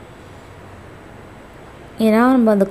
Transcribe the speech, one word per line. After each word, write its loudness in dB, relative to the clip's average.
ஏன்னா 2
நம்ம 2
அந்த 0